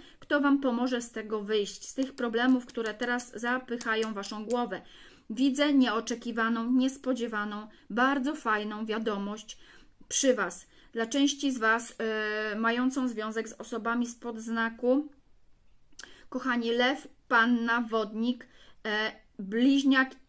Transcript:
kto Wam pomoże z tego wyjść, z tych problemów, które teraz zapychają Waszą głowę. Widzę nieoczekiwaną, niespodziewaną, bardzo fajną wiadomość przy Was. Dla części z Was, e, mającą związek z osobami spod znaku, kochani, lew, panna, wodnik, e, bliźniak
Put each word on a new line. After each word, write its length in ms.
kto 200
Wam 200
pomoże 400
z 120
tego 300
wyjść, 460
z 60
tych 200
problemów, 520
które 280
teraz 400
zapychają 800
Waszą 300
głowę. 380
Widzę 420
nieoczekiwaną, 1000
niespodziewaną, 960
bardzo 440
fajną 520
wiadomość 720
przy 260
Was. 320
Dla 140
części 460
z 60
Was, 400
e, 600
mającą 500
związek 400
z 40
osobami 540
spod 340
znaku, 680
kochani, 420
lew, 380
panna, 520
wodnik, 640
e, 260
bliźniak 720